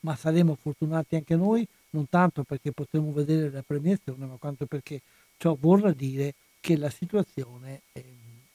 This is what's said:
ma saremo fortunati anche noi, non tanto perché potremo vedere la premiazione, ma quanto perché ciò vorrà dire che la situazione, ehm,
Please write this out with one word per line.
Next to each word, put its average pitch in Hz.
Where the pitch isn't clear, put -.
ma 160
saremo 160
fortunati 156
anche 165
noi, 208
non 151
tanto 175
perché 139
potremo 151
vedere 147
la 135
premiazione, 147
ma 131
quanto 143
perché 143
ciò 165
vorrà 190
dire 135
che 165
la 147
situazione, 135
ehm, 127